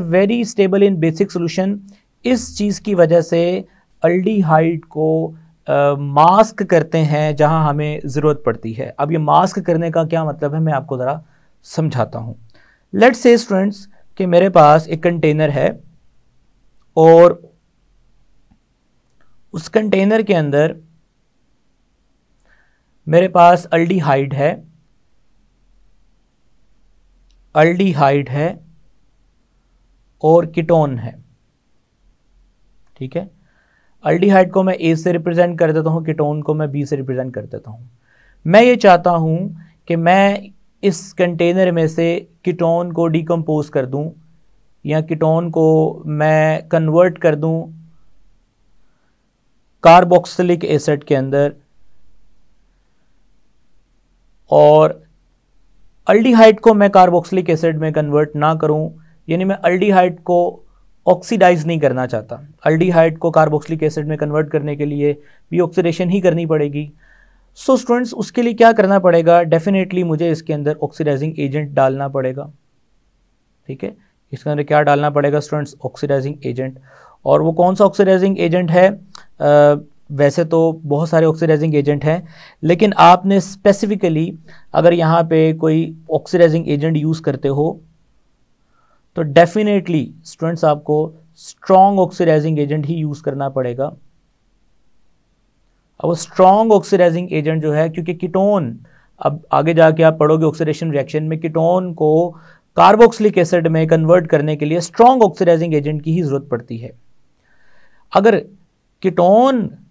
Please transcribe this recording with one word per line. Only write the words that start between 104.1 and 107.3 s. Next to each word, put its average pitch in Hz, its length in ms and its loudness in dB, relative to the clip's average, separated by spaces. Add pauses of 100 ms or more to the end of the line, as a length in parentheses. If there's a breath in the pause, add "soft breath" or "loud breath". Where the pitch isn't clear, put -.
करने 151 300 -2
के 143 80 -6
लिए 160 160 -4
स्ट्रॉन्ग 240 420 2
ऑक्सीडाइजिंग 170 520 0
एजेंट 147 280 -4
की 160 100 -4
ही 175 100 -2
ज़रूरत 139 280 -6
पड़ती 117 280 -10
है। 117 140 -18 (1200)